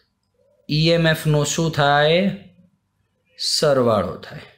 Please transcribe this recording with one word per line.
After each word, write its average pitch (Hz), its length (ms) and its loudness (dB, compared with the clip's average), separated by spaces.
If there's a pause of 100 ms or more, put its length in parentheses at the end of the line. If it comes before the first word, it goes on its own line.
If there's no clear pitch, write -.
(680)
ઈ 156 200 0
એમ 165 180 2
એફનો 156 360 0
શું 165 280 -2
થાય? 151 600 2 (1080)
સરવાળો 117 760 0
થાય. - 240 -16 (180)